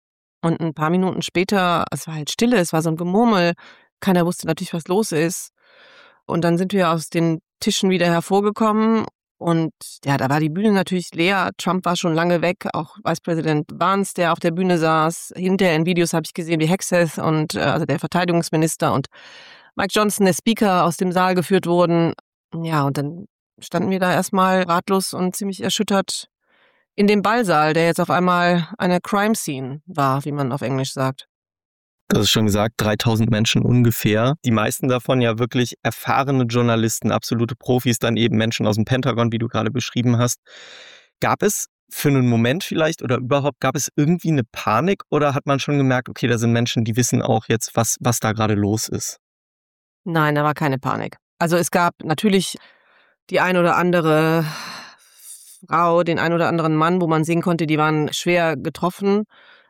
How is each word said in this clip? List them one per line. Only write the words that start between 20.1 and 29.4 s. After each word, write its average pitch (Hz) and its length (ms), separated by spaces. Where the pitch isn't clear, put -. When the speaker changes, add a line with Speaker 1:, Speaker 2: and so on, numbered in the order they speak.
Speaker 1:
der 180 80
Speaker, 190 520
aus 170 100
dem 185 160
Saal 185 240
geführt 180 320
wurden. 170 460
Ja, 165 280
und 139 140
dann 160 280
standen - 300
wir 190 100
da 180 140
erstmal 185 500
ratlos 185 500
und 180 220
ziemlich 196 260
erschüttert - 680
in 202 120
dem 208 140
Ballsaal, 180 520
der 165 140
jetzt 165 120
auf 170 100
einmal 175 680
eine 180 240
Crime 208 340
Scene 135 500